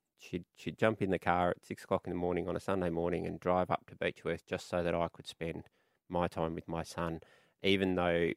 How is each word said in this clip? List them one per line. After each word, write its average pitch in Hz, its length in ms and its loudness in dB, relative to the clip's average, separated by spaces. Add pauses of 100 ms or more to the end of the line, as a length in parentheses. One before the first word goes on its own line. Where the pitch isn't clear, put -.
(180)
She'd, - 260 -8 (100)
she'd - 240 -10
jump 110 240 2
in 95 80 0
the 87 80 2
car 87 320 4
at - 140 -4
six - 200 -12
o'clock - 220 0
in 92 40 -6
the 90 80 -2
morning 87 300 0
on 85 80 -2
a 85 40 -4
Sunday 92 300 0
morning 85 360 -2
and 85 120 -6
drive 90 320 2
up - 180 -2
to - 80 -20
Beechworth - 500 -4
just - 220 -6
so 90 140 -2
that 85 120 0
I 85 140 0
could - 180 -14
spend - 380 -8 (440)
my 87 200 0
time 82 260 -2
with 85 140 -10
my 82 140 -4
son, 82 380 -6 (420)
even 98 320 4
though 85 420 4